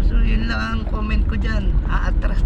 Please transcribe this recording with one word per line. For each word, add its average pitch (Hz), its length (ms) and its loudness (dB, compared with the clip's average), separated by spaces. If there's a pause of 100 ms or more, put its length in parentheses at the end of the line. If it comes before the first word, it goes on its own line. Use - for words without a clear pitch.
so - 160 2
yun - 240 2
lang 220 160 -2
ang 160 240 -4
comment 214 400 -2
ko - 80 0
dyan. 202 400 0 (160)
Aatras - 560 0